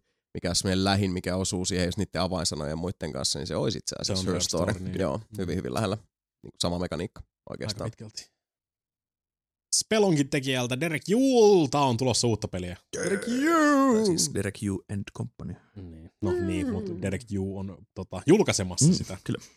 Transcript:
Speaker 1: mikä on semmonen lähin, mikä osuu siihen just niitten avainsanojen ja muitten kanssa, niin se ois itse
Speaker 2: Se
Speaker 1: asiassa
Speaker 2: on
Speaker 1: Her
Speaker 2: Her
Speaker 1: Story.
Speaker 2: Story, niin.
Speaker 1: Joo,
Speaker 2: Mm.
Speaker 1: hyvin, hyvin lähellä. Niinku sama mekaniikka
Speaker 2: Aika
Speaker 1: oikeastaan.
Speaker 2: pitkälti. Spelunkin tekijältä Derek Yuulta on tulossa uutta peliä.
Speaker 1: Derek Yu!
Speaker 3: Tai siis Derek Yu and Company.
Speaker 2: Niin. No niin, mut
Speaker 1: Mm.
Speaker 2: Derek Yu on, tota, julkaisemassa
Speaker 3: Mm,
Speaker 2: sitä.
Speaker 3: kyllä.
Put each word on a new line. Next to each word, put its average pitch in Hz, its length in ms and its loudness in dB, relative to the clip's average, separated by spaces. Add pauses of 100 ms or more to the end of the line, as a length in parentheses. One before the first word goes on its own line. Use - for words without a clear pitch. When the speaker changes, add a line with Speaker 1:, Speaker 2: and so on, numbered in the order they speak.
(340)
Speaker 1:
mikä 87 160 -4
on 87 60 -2
semmonen 95 280 2
lähin, 98 280 2
mikä 90 240 -2
osuu 92 300 -2
siihen 90 220 0
just 90 100 -2
niitten 87 240 -4
avainsanojen 82 480 -2
ja 78 60 -4
muitten 82 380 -6
kanssa, 67 260 -2
niin - 80 -6
se 76 80 -6
ois 110 200 -2
itse - 200 -8
Speaker 2:
Se - 60 -10
Speaker 1:
asiassa 95 200 -4
Speaker 2:
on 92 40 -4
Speaker 1:
Her 92 80 0
Speaker 2:
Her 87 100 -2
Speaker 1:
Story. 87 300 0
Speaker 2:
Story, 92 160 -6
niin. 90 120 -6
Speaker 1:
Joo, 78 160 0
Speaker 2:
Mm. 107 200 -12
Speaker 1:
hyvin, 87 180 -4
hyvin 64 180 -6
lähellä. 104 240 -2 (460)
Niinku - 160 -18
sama 87 200 -2
mekaniikka 87 420 -6
Speaker 2:
Aika - 100 -20 (180)
Speaker 1:
oikeastaan. - 420 -8
Speaker 2:
pitkälti. - 380 -18 (1500)
Spelunkin 180 540 4
tekijältä 131 500 -2
Derek 160 220 -2 (100)
Yuulta 208 680 6
on 127 160 4
tulossa 123 300 2
uutta 110 200 0
peliä. 90 300 -8 (200)
Speaker 1:
Derek 190 300 -2
Yu! 285 680 4
Speaker 3:
Tai 220 100 4
siis 170 280 0
Derek 98 300 -2
Yu 98 200 -2 (100)
and 101 100 -4 (140)
Company. - 380 -10 (200)
Speaker 2:
Niin. 82 340 -16 (120)
No - 100 0
niin, 262 400 -2
mut 208 180 -4
Speaker 1:
Mm. 175 120 -8
Speaker 2:
Derek 98 200 -2 (120)
Yu 98 240 -4
on, 98 200 -10 (180)
tota, 92 320 -10
julkaisemassa 131 600 4
Speaker 3:
Mm, 185 60 6
Speaker 2:
sitä. - 300 -4
Speaker 3:
kyllä. - 160 -4 (180)